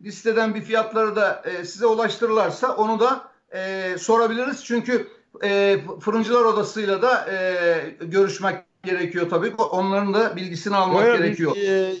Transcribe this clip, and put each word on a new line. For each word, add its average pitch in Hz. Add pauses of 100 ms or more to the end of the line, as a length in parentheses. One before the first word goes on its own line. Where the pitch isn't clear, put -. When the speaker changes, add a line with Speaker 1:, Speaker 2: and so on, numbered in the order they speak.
Speaker 1:
listeden 220
bir 220
fiyatları 220
da, 196
e, 175
size 208
ulaştırırlarsa 220
onu 220
da, 254 (300)
e, 190
sorabiliriz. 226
Çünkü, 240 (360)
e, 202 (240)
Fırıncılar 226
Odası'yla 202
da, 240
e, 175
görüşmek 185 (280)
gerekiyor 175
tabii. 180
Onların 196
da 214
bilgisini 185
almak 190
Speaker 2:
Evet, 233
Speaker 1:
gerekiyor. 170
Speaker 2:
biz, 196
e, 190